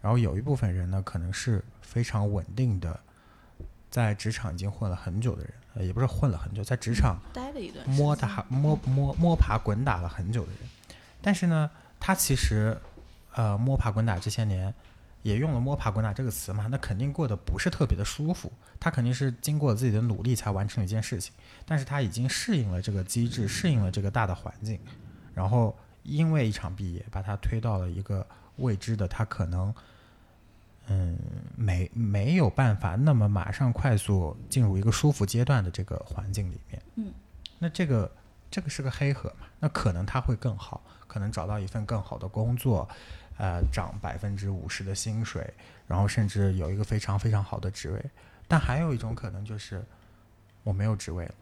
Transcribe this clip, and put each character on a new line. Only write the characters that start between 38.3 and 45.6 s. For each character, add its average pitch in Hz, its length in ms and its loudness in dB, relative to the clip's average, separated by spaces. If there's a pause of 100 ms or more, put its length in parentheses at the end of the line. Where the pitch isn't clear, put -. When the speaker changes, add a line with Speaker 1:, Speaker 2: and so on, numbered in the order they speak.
Speaker 1:
这 190 100 -4
个 147 80 -6
是 - 120 -6
个 131 100 -2
黑 143 220 0
盒 - 160 -4 (100)
嘛， - 80 -16 (140)
那 156 80 2
可 - 240 0
能 87 120 -2
他 131 140 -2
会 123 160 2
更 101 220 -2
好， - 260 -12 (240)
可 104 140 -6
能 101 100 -2
找 87 160 -4
到 107 100 -2
一 98 80 -4
份 107 200 -4
更 104 180 -2
好 120 140 -8
的 92 100 -8
工 113 300 0
作， 117 300 2 (500)
呃， 87 340 2
涨 90 300 -4
百 82 160 -6
分 101 180 -4
之 98 140 -4
五 92 180 -4
十 95 160 -6
的 98 100 -4
薪 110 300 -2
水， - 300 -6 (340)